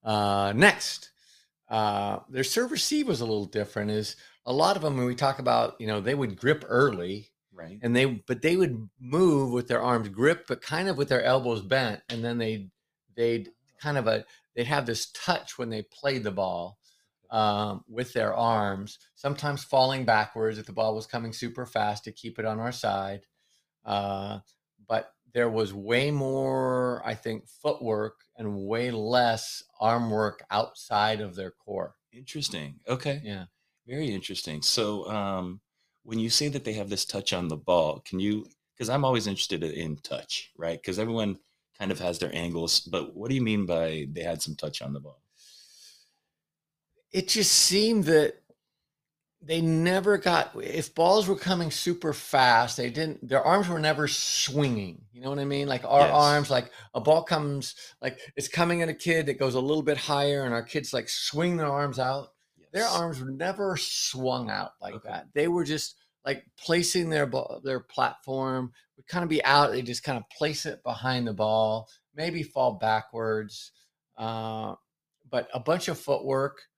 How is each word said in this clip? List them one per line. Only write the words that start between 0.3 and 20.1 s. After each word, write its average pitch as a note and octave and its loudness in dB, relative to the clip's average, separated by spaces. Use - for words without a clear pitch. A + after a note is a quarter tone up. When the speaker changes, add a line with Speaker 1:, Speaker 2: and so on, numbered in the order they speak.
Speaker 1:
next, - 4
uh, G2+ 0
their C3 -2
serve A#3+ -2
receive D4 0
was C#3+ 0
a A#2+ -2
little G#2 -2
different. G#2 -4
Is G#2+ -4
a A#2+ -4
lot E3+ 4
of D#3 -6
'em, C#3+ 0
when B2 0
we B2 -2
talk C3+ 0
about, A#2+ 0
you A2+ -8
know, G#2+ -2
they A#2 -2
would A#2 -4
grip D3 0
early, G#2+ 0
Speaker 2:
Right. F#2 -16
Speaker 1:
and A#2+ 2
they, C3 4
but A#2+ -4
they E3 2
would A#2+ 0
move C#3 2
with B2 -2
their A#2 2
arms A#2 2
grip, B2+ 2
but B2+ -4
kind F3 -4
of E3+ -2
with C#3+ -2
their B2+ 2
elbows B2 2
bent, A2 0
and A#2 -6
then A#2+ -2
they, A2 -4
they'd A#2 0
kind D3 -2
of A#2 0
a, A2 0
they'd A#2+ -2
have C#3+ 0
this - -4
touch - -4
when A#2+ -6
they G#2+ -6
played C3 -4
the G#2 -2
ball, F#2 -4
um, G#2 0
with B2 -6
their G#2+ 0
arms, G#2 0
sometimes C#3+ -4
falling C3 2
backwards A2 2